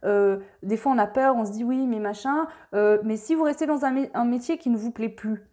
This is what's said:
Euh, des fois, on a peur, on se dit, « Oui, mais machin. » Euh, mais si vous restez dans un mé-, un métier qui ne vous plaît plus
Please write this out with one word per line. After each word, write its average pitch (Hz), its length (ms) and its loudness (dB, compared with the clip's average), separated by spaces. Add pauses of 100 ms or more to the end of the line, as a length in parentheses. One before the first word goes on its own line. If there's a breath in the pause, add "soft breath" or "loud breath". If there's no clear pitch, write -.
Euh, 202 320 4 (260 loud breath)
des 214 140 0
fois, 269 140 0
on 254 60 4
a 208 100 2
peur, 262 280 2
on 226 100 0
se 196 60 -6
dit, « 220 140 -6
Oui, 262 220 0
mais 226 120 -2
machin. » 269 480 -2 (260 loud breath)
Euh, 208 300 6
mais 220 140 -2
si 214 160 -2
vous 320 100 2
restez 294 220 0
dans 285 180 0
un 262 80 0
mé-, 269 220 -2
un 240 100 0
métier 240 340 -2
qui 269 120 -4
ne 233 80 2
vous 226 140 -6
plaît 226 180 -4
plus 214 440 -8